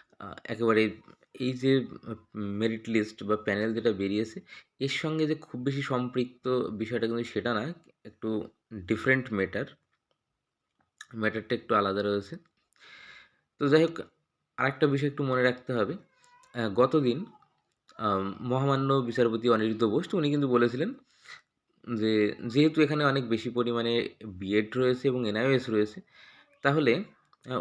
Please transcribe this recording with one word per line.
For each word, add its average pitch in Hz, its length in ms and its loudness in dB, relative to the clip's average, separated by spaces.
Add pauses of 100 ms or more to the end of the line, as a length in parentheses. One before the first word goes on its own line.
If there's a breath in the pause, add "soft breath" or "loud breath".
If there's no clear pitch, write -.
(180 loud breath)
আহ, 101 160 -14 (100)
একেবারে 113 380 2 (560)
এই 131 140 -2
যে, 131 260 2
আহ, - 360 -8 (200)
মেরিট 107 540 -2
লিস্ট 107 340 0
বা 104 140 0
প্যানেল 104 380 -2
যেটা 113 180 0
বেরিয়েছে, 101 460 -2 (420 loud breath)
এর 139 80 -2
সঙ্গে 156 380 -2
যে 151 80 0
খুব - 260 -12
বেশি 135 220 -2
সম্পৃক্ত 127 640 -2 (360)
বিষয়টা 113 260 -2
কিন্তু 117 180 -2
সেটা 107 300 -4
না, 110 100 -2 (400)
একটু 110 240 -10 (440)
ডিফারেন্ট 113 600 0
ম্যাটার, 98 340 -2 (1500)
ম্যাটারটা 107 380 -4
একটু - 200 -4
আলাদা 101 280 2
রয়েছে। 101 320 -2 (1200 loud breath)
তো 143 100 2
যাই 156 140 8
হোক, 165 120 2 (600)
আরেকটা 135 300 0
বিষয় 139 240 2
একটু 143 140 -6
মনে 127 180 2
রাখতে 123 300 0
হবে, 117 220 0 (600 soft breath)
আহ, 117 200 -2
গতদিন, 131 440 4 (760)
আম, 98 440 0
মহামান্য 135 540 0
বিচারপতি 117 540 0
অনিরুদ্ধ 110 360 2
বোস, 127 240 0
তো - 100 -6
উনি 147 120 0
কিন্তু 143 180 0
বলেছিলেন 123 420 2 (1120 loud breath)
যে 110 120 2 (400)
যেহেতু 151 300 4
এখানে 147 220 2
অনেক 135 240 2
বেশি 113 220 -2
পরিমাণে 117 580 0 (320)
বিএড 104 360 0
রয়েছে 127 320 2
এবং 123 200 -2
এনআইওএস 123 420 0
রয়েছে, 107 280 0 (640 soft breath)
তাহলে, 139 300 4 (540)
আহ, 127 140 -4